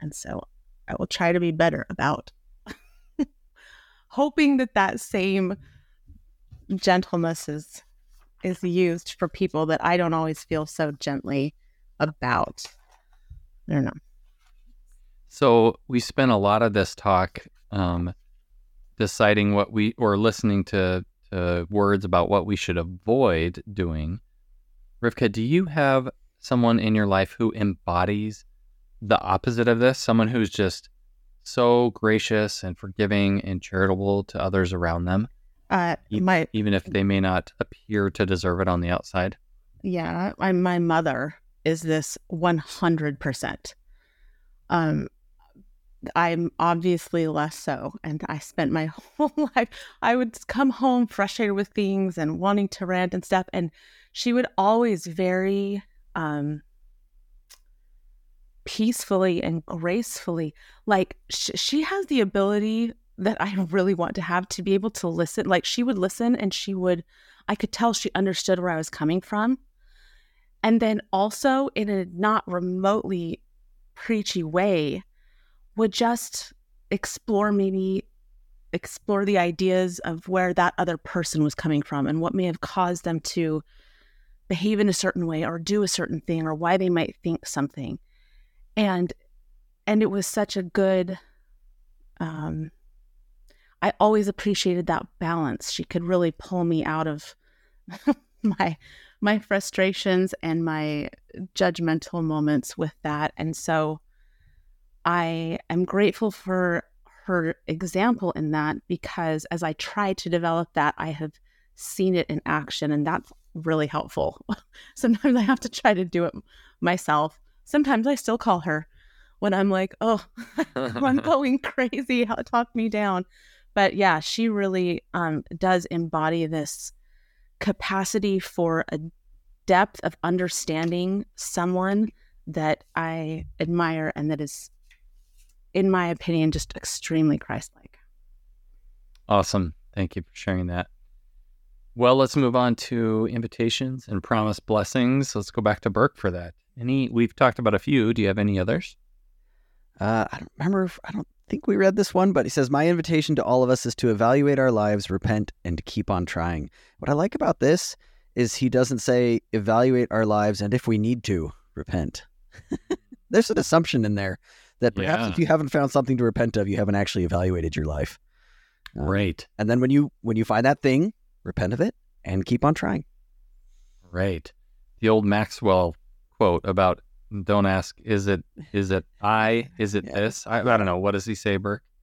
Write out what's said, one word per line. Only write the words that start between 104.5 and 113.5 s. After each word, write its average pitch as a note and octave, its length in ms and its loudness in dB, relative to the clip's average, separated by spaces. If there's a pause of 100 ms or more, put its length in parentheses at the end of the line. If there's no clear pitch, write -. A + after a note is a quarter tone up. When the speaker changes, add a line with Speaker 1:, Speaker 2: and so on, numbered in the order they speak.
Speaker 1:
I E3 560 -2 (100)
am F3 140 0
grateful G3+ 480 0
for F3+ 540 -2 (400)
her E3 320 -2 (100)
example F#3 640 -2
in D3+ 200 -4
that, D3+ 260 -2 (100)
because E3 640 -4
as E3+ 100 -4
I D#3+ 120 -4
try G3+ 400 -4
to - 160 -6
develop E3+ 460 0
that, D3 220 2
I D#3 120 -4
have D#3 240 -8 (420)
seen F#3 400 -2
it E3+ 140 0
in D#3 160 -4
action, D3+ 480 -2
and D3 120 0
that's - 260 -4 (220)